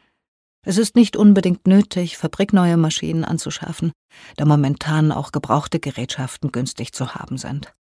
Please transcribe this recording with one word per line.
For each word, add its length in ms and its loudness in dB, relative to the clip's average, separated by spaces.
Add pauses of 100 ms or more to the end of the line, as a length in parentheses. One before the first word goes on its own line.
(640)
Es 140 -4
ist 180 0
nicht 200 4
unbedingt 500 6
nötig, 540 2
fabrikneue 580 2
Maschinen 480 -2
anzuschaffen, 680 -6 (440)
da 80 0
momentan 680 2
auch 200 -6
gebrauchte 480 -2
Gerätschaften 720 -8
günstig 420 -8
zu 220 -8
haben 240 -10
sind. 340 -12 (120)